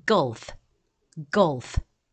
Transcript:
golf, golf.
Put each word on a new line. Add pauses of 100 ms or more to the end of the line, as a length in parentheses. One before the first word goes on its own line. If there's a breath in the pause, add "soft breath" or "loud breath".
golf, (800)
golf. (340)